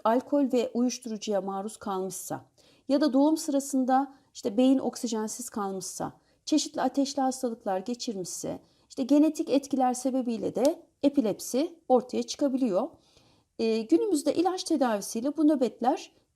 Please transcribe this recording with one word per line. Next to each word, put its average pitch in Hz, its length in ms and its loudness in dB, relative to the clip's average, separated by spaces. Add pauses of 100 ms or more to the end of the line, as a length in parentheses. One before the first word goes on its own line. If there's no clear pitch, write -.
alkol 254 480 2
ve 240 220 2
uyuşturucuya 220 680 -2
maruz 196 360 -6
kalmışsa 185 680 -6 (440)
ya 269 120 2
da 294 120 2
doğum 285 240 4
sırasında 269 800 0 (200)
işte 208 220 -8
beyin 262 220 6
oksijensiz 226 720 -4
kalmışsa, 190 600 -6 (320)
çeşitli - 380 0
ateşli 269 400 0
hastalıklar 226 560 -2
geçirmişse, 190 840 -8 (280)
işte - 140 -8
genetik 302 480 4
etkiler 262 440 2
sebebiyle 233 600 -2
de 269 280 2 (200)
epilepsi 269 720 0 (140)
ortaya 240 340 2
çıkabiliyor. 247 680 -2 (680)
E, 226 240 0
günümüzde 320 520 2
ilaç 359 300 0
tedavisiyle 240 720 -2
bu 311 120 4
nöbetler 254 640 0 (240)